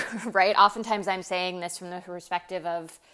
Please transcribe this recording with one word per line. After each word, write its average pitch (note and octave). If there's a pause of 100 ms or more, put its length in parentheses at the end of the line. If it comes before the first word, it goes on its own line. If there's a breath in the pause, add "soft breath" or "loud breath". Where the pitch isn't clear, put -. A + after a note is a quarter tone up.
(140)
<laughs> A3
right? G3
Oftentimes G#3
I'm F#3+
saying F3+
this F3
from F3+
the F3+
perspective F3+
of E3+ (160 soft breath)